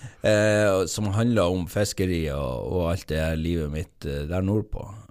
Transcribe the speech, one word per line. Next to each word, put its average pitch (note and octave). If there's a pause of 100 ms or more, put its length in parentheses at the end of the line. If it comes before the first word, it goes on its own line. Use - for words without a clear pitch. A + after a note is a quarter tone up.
(180)
Eh, G#2
som G#2+
handler G#2+
om F#2
fiskeri F#2
og, B1+
og F2
alt E2+
det D#2
her D#2+
livet D#2+
mitt, D#2+
eh, D2
der F2+
nordpå. G#2+ (280)